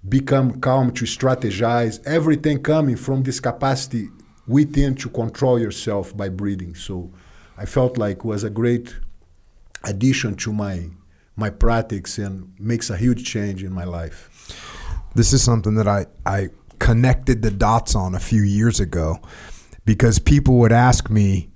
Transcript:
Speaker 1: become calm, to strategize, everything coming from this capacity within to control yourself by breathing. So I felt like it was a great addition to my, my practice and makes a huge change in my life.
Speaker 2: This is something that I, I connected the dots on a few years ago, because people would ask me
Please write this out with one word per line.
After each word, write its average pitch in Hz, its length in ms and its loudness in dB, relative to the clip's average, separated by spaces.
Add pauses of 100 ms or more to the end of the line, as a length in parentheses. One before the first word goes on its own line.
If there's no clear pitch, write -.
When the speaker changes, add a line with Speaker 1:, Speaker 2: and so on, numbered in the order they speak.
Speaker 1:
become 135 520 0
calm, 127 320 0
to 120 120 -6
strategize, 117 1000 -2
everything 151 560 0
coming 147 320 2
from 135 300 -4
this 131 160 -4
capacity 127 680 -4 (400)
within 139 480 2
to 135 140 -10
control 123 500 0
yourself 104 580 -6
by 101 120 -6
breathing. 92 480 -6
So 90 340 -12 (460)
I 104 100 -10
felt 127 320 0
like 104 200 -2
it - 60 -18
was 104 200 -4
a 104 60 -4
great 120 440 -2 (880)
addition 107 540 -2
to 107 160 -8
my, 95 380 -6 (440)
my 107 160 -4
practice 110 680 0
and 95 420 -8
makes 113 280 -4
a 104 80 -6
huge 120 280 0
change 98 400 -6
in 92 80 -8
my 90 120 -6
life. 85 460 -10 (840)
Speaker 2:
This 117 180 4
is 135 100 4
something 107 320 2
that 107 140 2
I, 101 180 0 (180)
I 98 240 -2 (300)
connected 120 640 4
the 113 80 2
dots 110 440 0
on 92 200 -2
a 95 60 -4
few 110 220 2
years 104 360 2
ago, 82 400 -2 (680)
because 110 340 6
people 139 400 6
would 113 120 8
ask 120 400 4
me 98 460 2